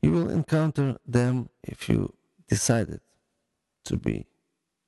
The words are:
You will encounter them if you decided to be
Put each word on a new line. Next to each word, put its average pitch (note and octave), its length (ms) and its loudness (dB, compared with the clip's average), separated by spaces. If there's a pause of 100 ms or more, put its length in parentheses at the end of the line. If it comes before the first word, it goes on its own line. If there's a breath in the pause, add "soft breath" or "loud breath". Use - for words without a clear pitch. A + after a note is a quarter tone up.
You D3+ 80 6
will E3 200 2
encounter D3+ 640 0 (100)
them B2 420 2 (140)
if - 260 -12
you A2 260 0 (340)
decided G#2+ 540 0 (800)
to - 120 -4
be A1 300 -4 (600)